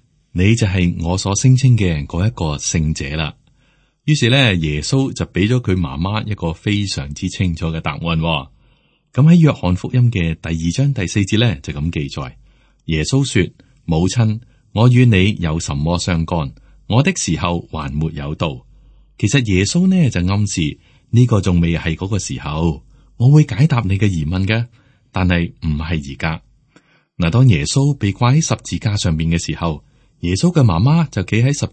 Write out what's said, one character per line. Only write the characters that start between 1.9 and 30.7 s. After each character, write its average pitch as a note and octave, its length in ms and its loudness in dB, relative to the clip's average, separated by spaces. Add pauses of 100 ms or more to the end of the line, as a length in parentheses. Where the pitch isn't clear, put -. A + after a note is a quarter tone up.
嗰 F2 220 -2
一 - 40 0
個 D#2 260 -6
聖 D#2 360 -2
者 D2 220 -8
啦。 D#2 200 -6 (680)
於 D3+ 120 2
是 A#2+ 140 2
呢， B2 260 2
耶 D2+ 260 -2
穌 C3+ 320 -2
就 - 120 -6
俾 F#2+ 220 0
咗 B2 140 0
佢 G2 140 0
媽 D2+ 240 -4
媽 G#2+ 260 -4
一 G#2 80 -4
個 E2+ 200 -4
非 G#2 320 -2
常 C#2+ 280 -8
之 F#2 160 -6
清 F2+ 260 -2
楚 E2 120 -6
嘅 D#2+ 140 -4
答 D#2+ 120 -4
案 C#2+ 80 -10
喎。 D#2+ 480 -2 (640)
咁 B2+ 100 2
喺 E3 120 8
約 D#3+ 160 6
翰 F2+ 240 -2
福 - 160 -8
音 B2 200 2
嘅 E2 240 -2
第 - 140 -10
二 E2 220 -2
章 C#3 220 0
第 G2+ 140 -4
四 G#2 140 0
節 G2+ 180 0
呢， A2+ 220 2
就 D#2+ 120 -10
咁 D2 180 -4
記 D2 160 -4
載， C2+ 260 -10 (520)
耶 D#2 180 0
穌 C3+ 220 0
說： F2+ 240 0 (340)
「母 E2 240 0
親， A2 320 0 (340)
我 A2+ 140 4
與 B2 180 6
你 G2+ 340 4
有 E2 200 -2
什 C#2+ 160 -6
麼 D#2+ 240 0
相 E2+ 260 -2
干？ D#2+ 280 -4 (340)
我 A#2+ 160 2
的 F#3+ 140 0
時 E2 200 -2
候 F2 220 -2 (100)
還 C#2+ 240 -8
沒 D2+ 200 -2
有 D2 220 -8
到。」 C#2+ 300 -6 (540)
其 G#2+ 80 0
實 C3+ 260 0
耶 F#2+ 120 4
穌 F3 220 0
呢， F#3 220 4
就 F2+ 160 -2
暗 G2+ 220 0
示 D2 300 -4 (320)
呢 A#2 160 4
個 A2+ 160 2
仲 F2 180 2
未 E2+ 180 0
係 D#2 180 -4
嗰 F#2 120 -8
個 G#2 100 -2
時 C2 220 -8
候， D#2 460 -4 (320)
我 A#2+ 120 4
會 D3 140 8
解 D3 240 0
答 A#2+ 140 0
你 F#2+ 160 0
嘅 G#2+ 100 2
疑 E2 180 0
問 F#2 200 -2
嘅， A#2 220 0 (440)
但 F#2 160 0
係 F2 240 0 (160)
唔 D#2 120 0
係 D#2 340 -6
而 - 20 -16
家。 D#2+ 260 -6 (760)
嗱， E2+ 120 0
當 B2 200 6
耶 D2+ 160 4
穌 C#3 320 0
被 G2+ 160 -2
掛 B2 200 0
喺 D#3 140 2
十 - 160 -2
字 - 140 -6
架 G2+ 180 -2
上 F2 180 -2
面 D#2+ 160 -2
嘅 E2 160 0
時 D2+ 80 -6
候， D#2+ 300 -6 (380)
耶 F2 140 -2
穌 E3+ 180 0
嘅 D3+ 100 4
媽 F2+ 180 2